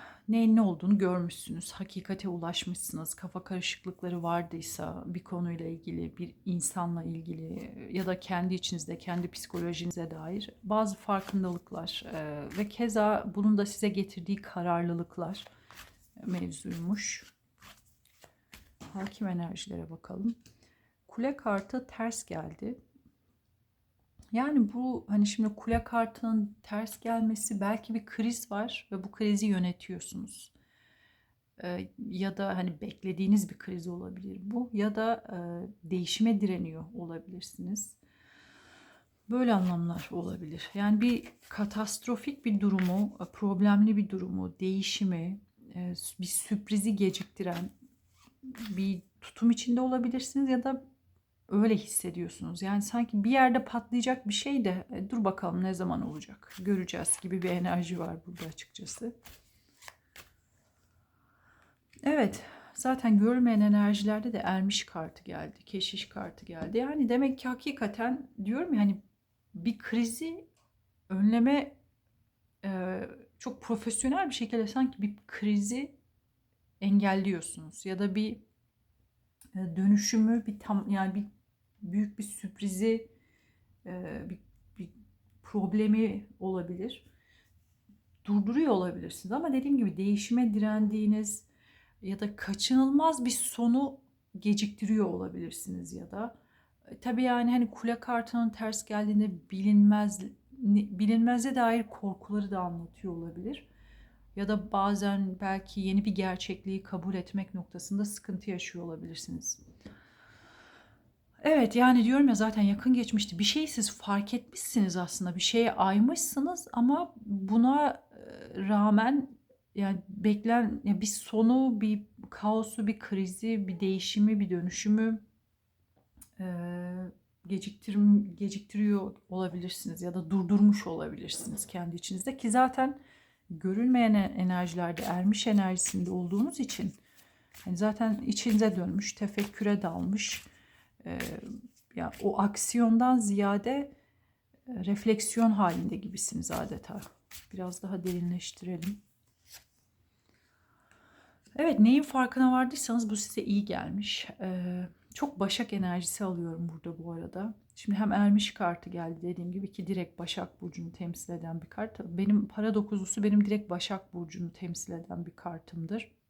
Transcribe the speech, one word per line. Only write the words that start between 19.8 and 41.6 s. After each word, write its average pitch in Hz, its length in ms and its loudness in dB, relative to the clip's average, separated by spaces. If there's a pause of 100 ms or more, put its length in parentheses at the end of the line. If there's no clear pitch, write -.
bakalım. 185 460 -6 (720)
Kule 269 280 -4
kartı 214 500 -4
ters 226 380 -6
geldi. 165 540 -10 (1500)
Yani 247 400 2
bu, 247 360 -4
hani, 208 180 4
şimdi 208 280 0
kule 226 300 0
kartının 226 800 -2
ters 214 380 -6
gelmesi, 220 600 0
belki 214 340 -2
bir 214 120 -6
kriz 233 440 -4
var 208 420 -6
ve 190 120 -8
bu 202 60 -10
krizi 208 360 0
yönetiyorsunuz. - 1040 -4 (1120)
Ee, 180 260 -6 (100)
ya 190 380 -6
da, 196 200 -2
hani, 180 240 -4
beklediğiniz 190 720 2
bir - 80 -14
kriz 180 300 -10
olabilir 185 540 -12
bu. 240 300 -4
Ya 208 220 0
da, 226 380 -2
e, 180 60 -8 (520)
değişime 196 500 2
direniyor 165 440 -4 (100)
olabilirsiniz. 180 1040 -10 (1300)
Böyle 240 240 4
anlamlar 175 580 0
olabilir. 175 600 -8
Yani 208 260 4
bir 240 280 2 (200)
katastrofik 214 960 -6